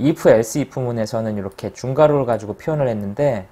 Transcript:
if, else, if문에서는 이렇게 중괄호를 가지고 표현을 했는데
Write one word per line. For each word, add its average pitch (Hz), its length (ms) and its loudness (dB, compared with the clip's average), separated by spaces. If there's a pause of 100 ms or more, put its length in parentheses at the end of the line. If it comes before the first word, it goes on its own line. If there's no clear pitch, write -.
if, 156 280 2
else, 117 340 4
if문에서는 113 720 -4
이렇게 98 360 -8
중괄호를 143 540 2
가지고 107 280 -2
표현을 151 340 -2
했는데 104 640 -2